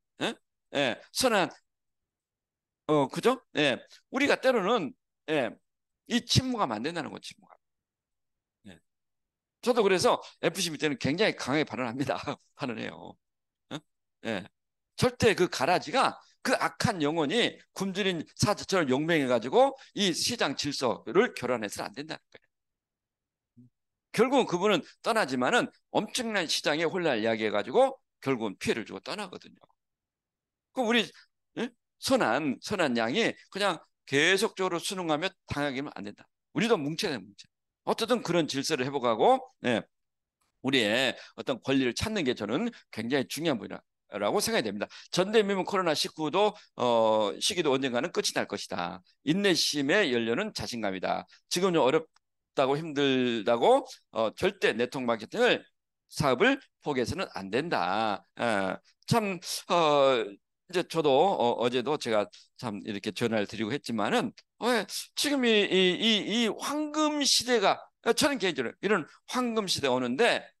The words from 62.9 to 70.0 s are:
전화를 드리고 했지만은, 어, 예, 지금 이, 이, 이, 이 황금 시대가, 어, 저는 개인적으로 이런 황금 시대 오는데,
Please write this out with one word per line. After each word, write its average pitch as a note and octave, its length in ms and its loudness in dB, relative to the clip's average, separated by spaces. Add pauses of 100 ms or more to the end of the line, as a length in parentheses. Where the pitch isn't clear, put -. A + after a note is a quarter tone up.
전화를 A2 360 0
드리고 G#2+ 240 -6
했지만은, B2+ 600 -2 (280)
어, G#3+ 100 -4
예, A#3 160 0 (300)
지금 C#4+ 300 0
이, A#3 40 4
이, F#3+ 500 4
이, G#3 440 2
이 A3 40 2 (120)
황금 D4+ 640 -2
시대가, A3 600 2 (200)
어, A3+ 100 4
저는 C4+ 260 2
개인적으로 C#3+ 420 -2
이런 F#3 260 0 (200)
황금 A3+ 400 -2
시대 C#3 200 -2
오는데, B2+ 600 2 (120)